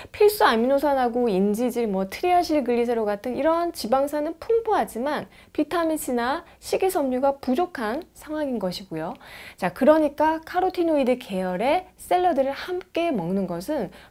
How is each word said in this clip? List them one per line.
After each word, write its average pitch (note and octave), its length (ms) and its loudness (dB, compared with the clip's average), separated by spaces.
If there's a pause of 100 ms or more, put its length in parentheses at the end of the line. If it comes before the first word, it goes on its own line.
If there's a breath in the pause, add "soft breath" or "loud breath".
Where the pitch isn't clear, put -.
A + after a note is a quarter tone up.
(120 loud breath)
필수 G#4 340 4
아미노산하고 B3+ 840 2
인지질, A3+ 600 0
뭐 F#3+ 220 -2
트리아실글리세롤 B3 960 0
같은 G#3 300 -4
이런 E4 380 0
지방산은 C#4+ 680 -2
풍부하지만 C#4+ 880 -2 (260 loud breath)
비타민C나 D4+ 920 -2 (140)
식이섬유가 C#4 800 0
부족한 C4 680 -2 (100)
상황인 D4 460 -4
것이고요. F3+ 560 -6 (420 loud breath)
자, F#3 160 -2
그러니까 D#4 720 4
카로티노이드 E4 720 0
계열의 G3+ 680 -2 (100)
샐러드를 E4 540 2
함께 E4+ 600 -4
먹는 F#3+ 360 -2
것은 F3+ 440 -4 (200 loud breath)